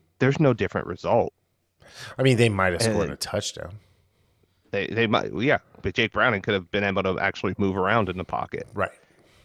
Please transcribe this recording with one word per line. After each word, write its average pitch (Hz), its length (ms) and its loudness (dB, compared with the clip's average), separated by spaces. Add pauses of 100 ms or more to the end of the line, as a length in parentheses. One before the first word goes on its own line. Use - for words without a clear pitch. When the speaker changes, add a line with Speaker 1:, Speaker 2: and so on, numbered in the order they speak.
(180)
Speaker 1:
There's 135 220 2
no 135 140 6
different 98 320 -2
result. 90 480 0 (840)
Speaker 2:
I 131 40 0
mean, 131 160 4
they 117 100 6
might 95 240 2
have 85 80 -2
scored 107 240 2
Speaker 1:
And 71 80 -6
Speaker 2:
a 73 40 -10
touchdown. - 640 -8 (920)
Speaker 1:
They, 101 160 -4
they 113 200 0
might, 101 280 0
yeah, 120 240 0 (240)
but 98 100 -4
Jake 113 200 0
Browning 107 280 2
could 107 140 0
have 92 160 -2
been 101 140 0
able 98 180 0
to 92 160 0
actually 95 400 -2
move 98 180 0
around 98 320 2
in 90 80 -6
the 90 80 -6
pocket. - 480 -6
Speaker 2:
Right, 101 160 -2 (560)